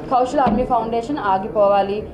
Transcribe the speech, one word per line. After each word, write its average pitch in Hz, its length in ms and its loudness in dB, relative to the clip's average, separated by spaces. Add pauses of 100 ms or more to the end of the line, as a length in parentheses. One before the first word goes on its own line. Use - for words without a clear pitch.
(120)
కౌశల్ 254 280 0
ఆర్మీ 247 260 2
ఫౌండేషన్ 233 520 -2
ఆగిపోవాలి, 202 960 0